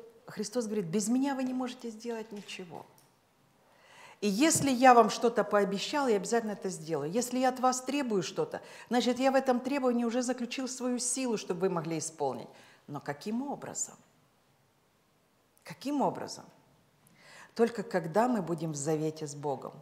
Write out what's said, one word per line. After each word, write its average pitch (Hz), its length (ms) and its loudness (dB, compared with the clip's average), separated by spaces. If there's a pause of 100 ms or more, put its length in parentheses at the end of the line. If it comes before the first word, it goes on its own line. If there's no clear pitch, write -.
(280)
Христос 226 380 -4
говорит: 208 200 -2
«Без 190 220 0
меня 262 260 2
вы 262 100 -2
не 254 100 -2
можете 254 360 -6
сделать 220 440 -10
ничего». 185 520 -12 (1300)
И 202 80 0
если 277 440 4
я 247 240 10
вам 220 160 10
что-то 233 320 2
пообещал, 208 640 0
я 220 80 4
обязательно 214 380 0
это 196 160 -6
сделаю. 160 420 -4
Если 247 260 -2
я 262 120 4
от 254 100 -4
вас 254 220 2
требую 233 420 0
что-то, - 380 -4 (280)
значит, 240 300 2
я 262 120 4
в 262 40 4
этом 262 240 4
требовании 254 460 0
уже 240 180 0
заключил 247 440 -4
свою 247 300 -4
силу, 240 400 -2
чтобы 175 240 -4
вы 190 80 2
могли 165 300 -2
исполнить. 131 480 -4 (400)
Но 147 120 -8
каким 214 440 -6
образом? - 500 -8 (1700)
Каким 277 380 -4
образом? - 440 -2 (1080)
Только 220 300 0
когда 185 440 0
мы 240 140 0
будем 160 300 -4
в 147 40 -6
завете 156 520 -2
с 143 80 -10
Богом, 143 460 -6